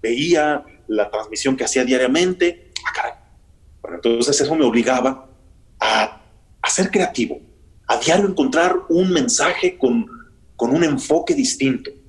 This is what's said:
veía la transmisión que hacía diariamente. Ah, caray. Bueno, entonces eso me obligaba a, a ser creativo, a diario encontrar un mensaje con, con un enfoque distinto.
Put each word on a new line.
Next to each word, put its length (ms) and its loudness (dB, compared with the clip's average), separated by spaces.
veía 600 2
la 220 -2
transmisión 480 -4
que 80 -2
hacía 180 0
diariamente. 880 0
Ah, 100 -6
caray. 180 -6
Bueno, 160 -12
entonces 420 0
eso 160 0
me 100 2
obligaba 640 0
a, 420 -2
a 80 -4
ser 220 -2
creativo, 480 -2
a 100 0
diario 300 2
encontrar 480 2
un 220 2
mensaje 680 0
con, 280 0
con 200 0
un 80 4
enfoque 500 0
distinto. 580 -2